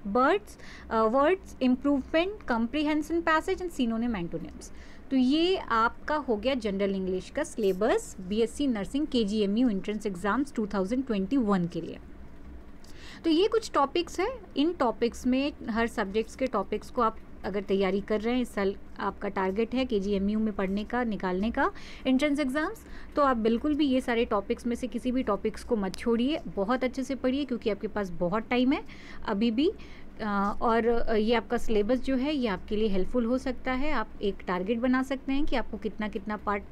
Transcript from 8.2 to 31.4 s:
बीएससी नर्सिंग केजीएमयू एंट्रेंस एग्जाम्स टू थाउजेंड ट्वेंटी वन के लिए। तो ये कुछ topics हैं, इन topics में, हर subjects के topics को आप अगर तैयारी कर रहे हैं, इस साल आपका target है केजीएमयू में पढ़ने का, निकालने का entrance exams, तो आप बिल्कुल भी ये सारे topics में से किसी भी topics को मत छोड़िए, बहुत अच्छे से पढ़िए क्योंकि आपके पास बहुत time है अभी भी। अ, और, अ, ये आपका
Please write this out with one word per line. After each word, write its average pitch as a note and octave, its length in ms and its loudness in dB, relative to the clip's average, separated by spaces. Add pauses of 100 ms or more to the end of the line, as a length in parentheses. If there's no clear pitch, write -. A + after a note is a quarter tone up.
बीएससी A3 460 0
नर्सिंग B3+ 400 0
केजीएमयू G#3+ 640 2
एंट्रेंस G#3 360 -2
एग्जाम्स G#3 480 -2
टू G#3+ 140 0
थाउजेंड G#3+ 400 0
ट्वेंटी G3+ 300 0
वन G3+ 300 2
के E3 140 -6
लिए। - 180 -10 (1200)
तो E4+ 60 2
ये E4 180 6
कुछ A4 240 0
topics D#4+ 480 0
हैं, A#4 200 -2 (180)
इन D#4 160 4
topics A#3 540 0
में, C4+ 260 2 (160)
हर A#3 180 0
subjects A3 480 -2
के C4 120 0
topics G#3 420 -4
को - 120 -2
आप A3+ 160 2 (260)
अगर G3 180 -4
तैयारी G3 400 2
कर G#3+ 200 0
रहे A3+ 120 0
हैं, B3+ 80 2
इस A#3 120 -4
साल G3+ 220 0 (240)
आपका G3+ 300 -4
target G3 460 0
है C4 100 2
केजीएमयू G3+ 540 2
में G#3+ 140 0
पढ़ने G3 300 0
का, A#3+ 200 -2
निकालने G3 480 0
का C#4+ 200 2 (360)
entrance C#4 320 4
exams, D4+ 440 -2 (320)
तो D4+ 60 4
आप C4 160 6
बिल्कुल A3+ 380 2
भी D4 100 4
ये C4 160 4
सारे A#3+ 240 2
topics G#3+ 420 0
में A#3 80 0
से B3 120 -4
किसी B3 240 -2
भी B3+ 120 0
topics G#3 400 -2
को B3 120 0
मत F#3+ 200 0
छोड़िए, A#3+ 440 0 (160)
बहुत A#3+ 280 0
अच्छे B3+ 200 -4
से C4+ 120 -4
पढ़िए C4 300 -2
क्योंकि A3+ 240 -4
आपके G3+ 180 -2
पास G3+ 220 -4
बहुत F3 400 -2
time B3 220 4
है F#4+ 140 0 (400)
अभी A3+ 260 2
भी। C#4+ 200 2 (500)
अ, G3+ 400 0
और, A3+ 260 4
अ, A#3 280 4
ये G#3+ 200 4
आपका A#3 220 0